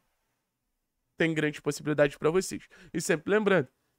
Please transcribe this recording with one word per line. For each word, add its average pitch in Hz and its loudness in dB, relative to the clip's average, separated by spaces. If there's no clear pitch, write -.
tem 165 0
grandes 151 -4
possibilidades 147 0
pra 151 0
vocês. 180 -4
E 175 -4
sempre 160 -2
lembrando 196 2